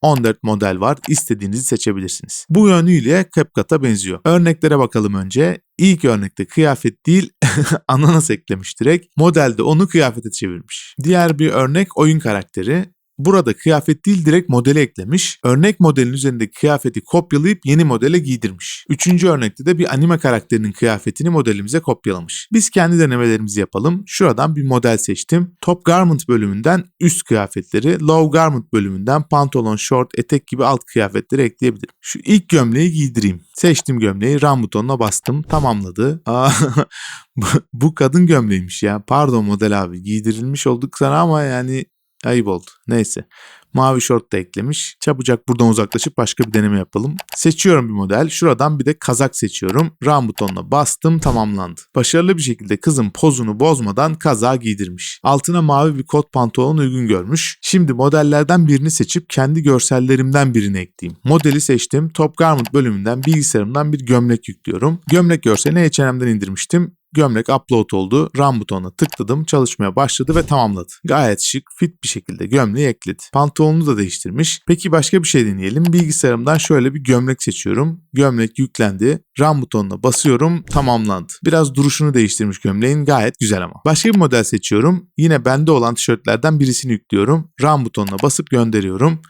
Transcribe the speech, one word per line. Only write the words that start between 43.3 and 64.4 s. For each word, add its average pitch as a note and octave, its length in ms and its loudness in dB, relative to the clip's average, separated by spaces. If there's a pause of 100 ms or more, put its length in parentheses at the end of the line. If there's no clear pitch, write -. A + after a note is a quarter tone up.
Mavi C3 260 2
şort A#2 320 -2
da G2+ 60 -2
eklemiş. G#2+ 600 -8
Çabucak B2+ 480 -2
buradan A#2+ 200 2
uzaklaşıp A2 480 -2
başka B2 280 -2
bir A2 80 -12
deneme G#2 260 2
yapalım. A2+ 380 -6 (200)
Seçiyorum D#3 520 2
bir A2 40 -6
model. G#2 360 -2
Şuradan D3 500 0
bir C3 60 -2
de D3+ 140 -2
kazak C3 380 -2
seçiyorum. A2+ 540 -2 (140)
Run C#3 240 2
butonuna F#2 420 -6
bastım, D3 480 0
tamamlandı. G#2 640 -2 (160)
Başarılı E3+ 400 2
bir D#3+ 60 -4
şekilde G#2+ 340 -4
kızın B2+ 340 0
pozunu A#2+ 500 0
bozmadan C3+ 540 0
kazağı C3 420 0
giydirmiş. G2+ 640 -6
Altına C#3+ 400 0
mavi D3 360 2
bir C3 40 -6
kot D3 300 -2
pantolon B2+ 460 0
uygun B2+ 280 -2
görmüş. G#2+ 560 -2
Şimdi F3 300 2
modellerden D3 760 2
birini C#3+ 220 2
seçip - 400 -4
kendi D3 320 0
görsellerimden C3 920 2
birini G2+ 240 0
ekleyeyim. F2+ 460 -10
Modeli D3 360 2
seçtim. C#3+ 480 0
Top D#3 280 -2
Garment D3+ 360 0
bölümünden A#2+ 520 -2
bilgisayarımdan C#3+ 680 0
bir C3+ 140 -6
gömlek A#2+ 420 2